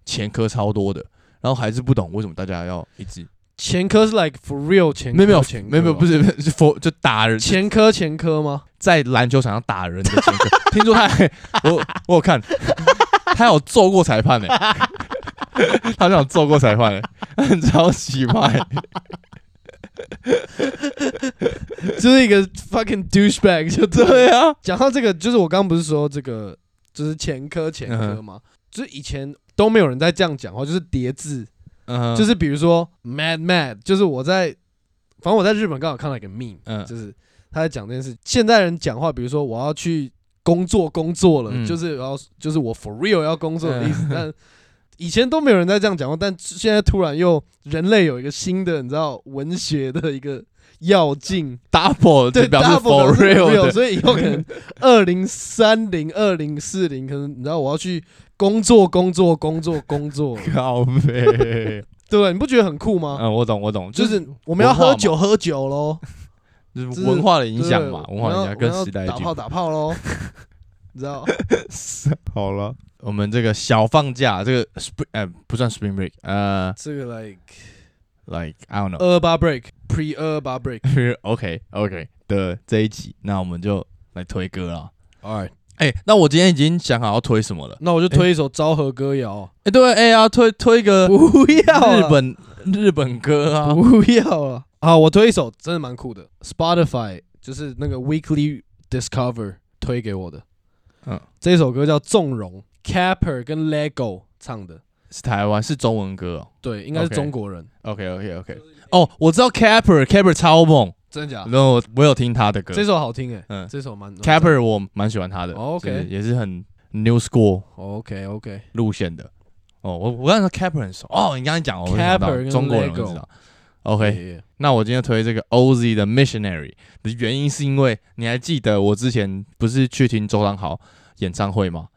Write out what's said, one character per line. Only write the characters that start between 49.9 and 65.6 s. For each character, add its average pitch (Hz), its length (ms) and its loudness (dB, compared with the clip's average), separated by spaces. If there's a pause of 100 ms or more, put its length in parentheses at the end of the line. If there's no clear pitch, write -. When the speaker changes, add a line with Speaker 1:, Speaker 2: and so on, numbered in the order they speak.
Speaker 2:
的 156 180 -4
一 135 80 -8
个 135 240 -10 (380)
要 165 340 2
进。 143 440 -6 (120)
Speaker 1:
Double 156 600 4
Speaker 2:
对， - 140 4
Speaker 1:
就 - 40 0
表 - 140 4
示 - 80 6
Speaker 2:
double - 100 4
Speaker 1:
for 143 240 6
Speaker 2:
表 135 100 6
示 - 80 6
Speaker 1:
real 190 300 6
的。 202 160 4
Speaker 2:
real， - 40 2
所 226 120 2
以 214 120 0
以 - 60 -2
后 240 120 4
可 175 60 0
能 - 240 -2 (360)
二 247 220 6
零 180 240 0
三 220 640 0
零、 165 220 -6
二 202 220 0
零 151 260 -6
四 185 280 -4
零， 135 180 -10
可 143 80 -10
能 143 160 -8
你 123 120 -14
知 135 60 -8
道 165 100 -4
我 139 120 -2
要 151 60 -2
去 175 260 -6 (340)
工 208 260 2
作、 208 240 8
工 180 260 0
作、 170 240 2
工 160 240 -4
作、 156 260 -6
工 147 240 -6
作。 139 320 -6
Speaker 1:
<laughs> 156 120 -4
靠 127 300 0
背。 117 1000 0 (240)
Speaker 2:
对， 202 240 2
你 180 60 -4
不 269 80 -2
觉 262 100 0
得 220 80 6
很 151 140 -4
酷 208 200 -2
吗？ 143 220 -6
Speaker 1:
嗯， 110 120 0
我 117 120 0
懂， 107 160 -2
我 107 100 -4
懂， 101 220 -8
Speaker 2:
就 190 120 0
是 214 160 0
Speaker 1:
就 160 40 -8
是 131 60 -18 (160)
Speaker 2:
我 165 80 -4
们 202 100 4
要 254 80 6
喝 254 220 4
酒， 202 180 2
Speaker 1:
文 156 60 0
化 180 60 0
嘛。 202 60 2
Speaker 2:
喝 214 60 4
酒 139 320 -4